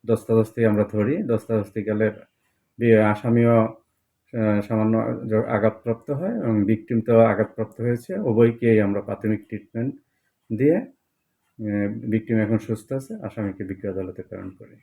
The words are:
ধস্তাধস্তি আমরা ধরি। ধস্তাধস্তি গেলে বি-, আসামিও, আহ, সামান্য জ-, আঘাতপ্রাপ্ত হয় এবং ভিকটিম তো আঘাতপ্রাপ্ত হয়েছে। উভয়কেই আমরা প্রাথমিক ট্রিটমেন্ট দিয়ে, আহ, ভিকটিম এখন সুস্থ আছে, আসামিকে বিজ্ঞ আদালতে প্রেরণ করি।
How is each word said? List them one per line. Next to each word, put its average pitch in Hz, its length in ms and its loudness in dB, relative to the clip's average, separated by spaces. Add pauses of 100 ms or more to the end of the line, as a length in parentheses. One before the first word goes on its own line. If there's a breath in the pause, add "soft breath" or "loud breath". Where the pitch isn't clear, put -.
ধস্তাধস্তি 113 600 0
আমরা 104 260 2
ধরি। 110 320 -2
ধস্তাধস্তি 110 600 -4
গেলে 107 280 0 (640)
বি-, 113 240 6
আসামিও, 117 520 2
আহ, - 1080 -2
সামান্য 110 680 -2
জ-, 110 220 0
আঘাতপ্রাপ্ত 113 640 -2
হয় 185 320 -4
এবং 110 200 0
ভিকটিম 110 380 -2
তো 113 180 4
আঘাতপ্রাপ্ত 107 640 0
হয়েছে। 120 380 -4
উভয়কেই 117 600 4
আমরা 101 200 -2
প্রাথমিক 107 460 -6
ট্রিটমেন্ট 117 480 -8 (600)
দিয়ে, 151 200 4
আহ, 107 1300 -8
ভিকটিম 110 280 0
এখন 110 200 0
সুস্থ - 360 -6
আছে, 135 300 -8
আসামিকে 101 400 -8
বিজ্ঞ 95 260 -8
আদালতে 92 340 -8
প্রেরণ 95 260 -14
করি। - 340 -20